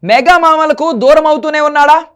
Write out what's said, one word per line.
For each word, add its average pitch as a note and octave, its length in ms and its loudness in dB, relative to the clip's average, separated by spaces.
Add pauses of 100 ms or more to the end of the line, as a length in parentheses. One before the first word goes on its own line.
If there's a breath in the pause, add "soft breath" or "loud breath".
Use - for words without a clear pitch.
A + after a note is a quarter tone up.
మెగా C4+ 340 2
మామలకు D#4 420 0 (160)
దూరం D4+ 260 2
అవుతూనే D4+ 420 -4
ఉన్నాడా? D4 280 2 (180)